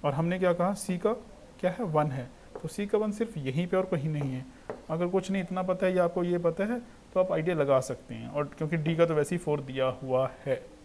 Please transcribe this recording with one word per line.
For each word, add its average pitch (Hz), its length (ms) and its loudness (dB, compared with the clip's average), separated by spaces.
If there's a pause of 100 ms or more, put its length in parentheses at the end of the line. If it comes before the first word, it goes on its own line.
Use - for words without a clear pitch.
और 147 80 2
हमने 170 260 0
क्या 185 140 4
कहा? 175 220 2
सी 185 240 -4
का 214 140 2 (480)
क्या 175 100 2
है? 233 140 -4
वन 156 220 4
है, 127 240 -4 (320)
तो 160 60 -6
सी 202 180 -4
का 208 120 2
वन 214 140 0
सिर्फ 226 240 -2
यहीं 143 300 -2
पे 180 100 0
और 185 80 4
कहीं 160 260 -2
नहीं 143 200 -2
है। 127 160 -6 (440)
अगर 170 160 0
कुछ 185 240 0
नहीं 190 120 0
इतना 185 200 -4
पता 185 240 0
है 185 80 2
या 180 100 4
आपको 175 200 0
ये 175 140 2
पता 170 260 0
है, 240 160 -2
तो - 400 -4
आप 185 120 4
idea 165 240 0
लगा 139 240 4
सकते 127 340 -8
हैं, 113 140 -10
और 147 160 -2
क्योंकि 156 320 -4
D 160 200 0
का 170 100 6
तो 165 80 0
वैसे 151 200 2
ही 175 40 0
फ़ोर 147 220 0
दिया 131 260 -2
हुआ 131 440 0 (160)
है। 131 200 -2 (180)